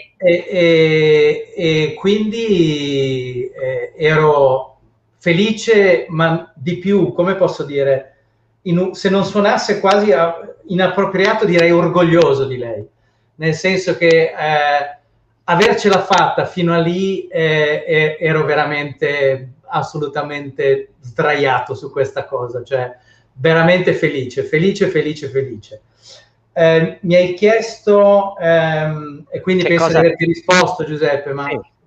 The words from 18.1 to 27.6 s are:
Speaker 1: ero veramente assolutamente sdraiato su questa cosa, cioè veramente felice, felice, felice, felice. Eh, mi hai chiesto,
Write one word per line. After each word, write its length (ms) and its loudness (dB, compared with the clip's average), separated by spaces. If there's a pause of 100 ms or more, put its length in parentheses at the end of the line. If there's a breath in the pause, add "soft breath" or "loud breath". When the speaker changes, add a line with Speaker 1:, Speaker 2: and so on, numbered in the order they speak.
Speaker 1:
ero 240 0
veramente 1080 -2 (120)
assolutamente 1300 -4
sdraiato 720 -2
su 160 -12
questa 340 -4
cosa, 400 -8
cioè 320 -6 (380 soft breath)
veramente 600 2
felice, 480 -4
felice, 460 0
felice, 400 -4
felice. 520 -8 (720 soft breath)
Eh, 460 2
mi 140 0
hai 180 4
chiesto, 1080 2